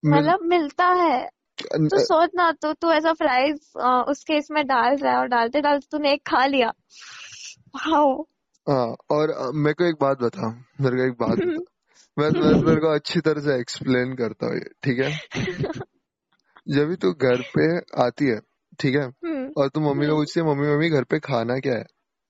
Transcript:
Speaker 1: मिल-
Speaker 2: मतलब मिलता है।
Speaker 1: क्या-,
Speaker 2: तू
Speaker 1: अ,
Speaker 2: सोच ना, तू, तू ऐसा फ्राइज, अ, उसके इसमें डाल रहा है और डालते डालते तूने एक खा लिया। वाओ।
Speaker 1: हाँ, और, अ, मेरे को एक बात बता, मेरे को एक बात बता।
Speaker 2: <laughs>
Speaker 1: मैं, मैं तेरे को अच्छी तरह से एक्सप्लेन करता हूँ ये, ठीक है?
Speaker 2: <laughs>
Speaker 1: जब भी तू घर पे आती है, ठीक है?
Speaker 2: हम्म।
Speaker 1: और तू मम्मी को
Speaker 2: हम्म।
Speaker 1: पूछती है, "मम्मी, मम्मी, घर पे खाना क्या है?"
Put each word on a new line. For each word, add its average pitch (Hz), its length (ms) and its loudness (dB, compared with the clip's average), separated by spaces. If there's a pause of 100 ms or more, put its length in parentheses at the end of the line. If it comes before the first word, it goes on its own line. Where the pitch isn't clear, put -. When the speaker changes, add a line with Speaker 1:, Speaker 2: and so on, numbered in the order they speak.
Speaker 1:
मिल- 285 140 4
Speaker 2:
मतलब 320 240 2
मिलता 339 440 0
है। 339 440 2 (260)
Speaker 1:
क्या-, - 340 -2
Speaker 2:
तू 381 60 0
Speaker 1:
अ, - 40 4
Speaker 2:
सोच 349 340 2
ना, 339 180 2
तू, 302 200 -4
तू 330 200 0
ऐसा 320 200 2
फ्राइज, 285 680 -2
अ, 247 280 2
उसके 302 260 -4
इसमें 302 320 -2
डाल 254 300 2
रहा 269 160 0
है 247 60 2
और 254 80 0
डालते 240 340 0
डालते 285 300 0
तूने 294 220 0
एक 294 140 -2
खा 269 200 2
लिया। 262 260 2 (1040)
वाओ। 294 500 2 (340)
Speaker 1:
हाँ, 127 360 0 (140)
और, 151 200 2
अ, 131 240 -4
मेरे 151 200 2
को 175 100 0
एक 170 160 2
बात 139 180 2
बता, 113 480 -4 (140)
मेरे 127 160 2
को 127 60 0
एक 127 100 0
बात 117 260 -2
बता। 339 260 -2 (260)
Speaker 2:
<laughs> - 280 -12
Speaker 1:
मैं, 151 120 2
मैं 151 340 4
तेरे 160 160 4
को 156 140 2
अच्छी 156 260 -2
तरह 151 200 0
से 139 200 -2
एक्सप्लेन 127 540 -2
करता 120 320 -6
हूँ 123 80 -2
ये, - 100 -6 (180)
ठीक 127 160 -2
है? 147 220 -2 (120)
Speaker 2:
<laughs> - 1400 -10
Speaker 1:
जब 143 160 2
भी 175 120 -4
तू 185 160 0
घर 127 300 0 (160)
पे 160 200 2 (240)
आती 123 220 0
है, 110 160 0 (400)
ठीक 135 160 0
है? 143 120 0
Speaker 2:
हम्म। 277 480 -8
Speaker 1:
और 139 120 2
तू 156 120 -4
मम्मी 143 260 0
को 151 60 0
Speaker 2:
हम्म। 151 100 0
Speaker 1:
पूछती 156 180 -4
है, 165 60 0
"मम्मी, 143 220 0
मम्मी, 151 220 0
घर 143 140 0
पे - 140 -2
खाना 123 400 -2
क्या 131 160 -2
है?" 107 100 -6 (460)